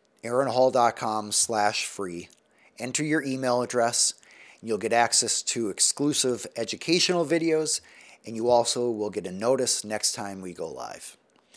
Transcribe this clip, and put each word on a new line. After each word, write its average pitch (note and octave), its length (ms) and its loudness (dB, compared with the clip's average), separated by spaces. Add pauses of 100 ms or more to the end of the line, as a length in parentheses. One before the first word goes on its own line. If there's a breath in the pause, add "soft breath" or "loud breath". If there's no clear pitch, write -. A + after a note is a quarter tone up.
(220)
aaron B2 260 0
hall B2+ 220 4
dot A#2 260 4
com G#2+ 340 -2
slash G#2+ 560 2
free, F2 420 -8 (500 soft breath)
enter B2+ 260 -4
your D3+ 180 0
email C3 400 0
address, A#2+ 520 0 (460 loud breath)
and A2+ 80 -10
you'll A2 100 0
get G#2+ 140 -2
access A#2 500 2
to A2+ 280 -2
exclusive C3 760 0 (120)
educational E3+ 680 0
videos, D#3 560 0 (460 loud breath)
and A2+ 80 -8
you A2+ 140 0
also A#2+ 420 4
will G#2 200 -2
get F#2 180 -6
a F2+ 40 -8
notice A#2 520 0
next G#2+ 260 -2
time G2+ 300 -8
we F#2 120 -10
go E2 160 -8
live. - 480 -12 (400 soft breath)